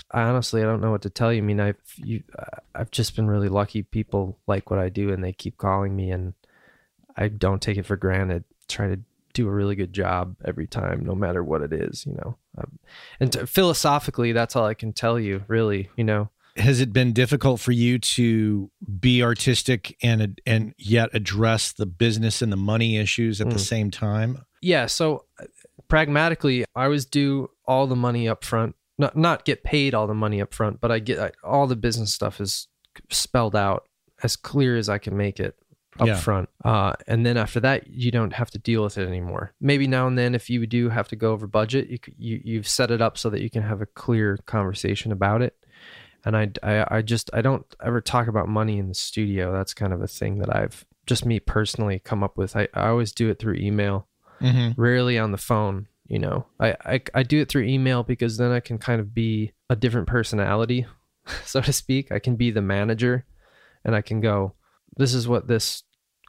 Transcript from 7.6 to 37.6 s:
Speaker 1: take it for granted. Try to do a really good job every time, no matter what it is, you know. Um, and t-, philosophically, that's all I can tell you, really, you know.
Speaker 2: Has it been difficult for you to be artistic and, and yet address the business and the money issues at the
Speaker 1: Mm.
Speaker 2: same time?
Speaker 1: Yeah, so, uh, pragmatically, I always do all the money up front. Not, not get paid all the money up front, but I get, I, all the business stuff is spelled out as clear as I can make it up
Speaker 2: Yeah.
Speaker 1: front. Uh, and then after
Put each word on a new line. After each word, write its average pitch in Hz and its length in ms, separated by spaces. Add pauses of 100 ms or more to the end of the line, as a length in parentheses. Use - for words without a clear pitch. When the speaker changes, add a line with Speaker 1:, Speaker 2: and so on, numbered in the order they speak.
Speaker 1:
take 104 160
it 95 80
for 98 120
granted. 92 460 (260)
Try - 180
to 95 120 (340)
do 117 140
a 98 40
really 101 240
good 92 180
job 92 420 (100)
every - 220
time, 92 380
no 92 100
matter 90 280
what 76 180
it 73 120
is, - 320
you - 80
know. - 240 (200)
Um, - 220 (400)
and 131 140
t-, - 120
philosophically, 147 840
that's 117 240
all 117 100
I 107 80
can 110 200
tell 117 260
you, 98 280
really, 104 500
you 117 80
know. 107 240 (260)
Speaker 2:
Has 120 240
it 123 140
been 123 200
difficult 127 460
for - 120
you 120 260
to 110 720 (300)
be 123 240
artistic 120 800
and, 110 420
and 110 320
yet 113 340
address 107 640
the 104 140
business 113 560
and 110 100
the 98 40
money 110 400
issues 107 440
at 107 80
the 113 60
Speaker 1:
Mm. 104 120
Speaker 2:
same 107 240
time? 110 540 (160)
Speaker 1:
Yeah, 165 240
so, 156 400 (160)
uh, - 40 (420)
pragmatically, 151 760 (100)
I 127 100
always 139 200
do 139 440 (160)
all 131 220
the 127 80
money 120 320
up 113 160
front. 113 320 (220)
Not, 139 200
not 165 280
get - 180
paid 139 320
all 107 120
the 107 60
money 107 280
up - 120
front, 107 280
but 117 100
I 113 80
get, 110 200
I, 101 120 (120)
all 139 240
the 127 80
business 113 380
stuff - 280
is - 260 (420)
spelled 113 460
out 101 320 (340)
as - 140
clear 127 420
as 107 120
I 101 100
can 98 180
make 101 220
it 98 160 (440)
up 120 80
Speaker 2:
Yeah. 104 100
Speaker 1:
front. 95 320 (140)
Uh, 107 300 (140)
and 113 180
then 120 120
after 113 240